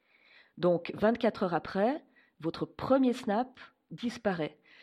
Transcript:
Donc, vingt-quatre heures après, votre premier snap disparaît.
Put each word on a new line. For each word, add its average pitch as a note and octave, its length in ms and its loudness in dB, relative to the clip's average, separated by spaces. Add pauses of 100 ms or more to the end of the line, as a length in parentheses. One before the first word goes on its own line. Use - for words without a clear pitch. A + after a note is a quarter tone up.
(560)
Donc, E3+ 380 2
vingt-quatre A3 480 0
heures F3+ 100 0
après, G3+ 500 0 (380)
votre D#3+ 240 -4
premier C4 480 2
snap A3 360 -2 (420)
disparaît. F3+ 640 -4 (260)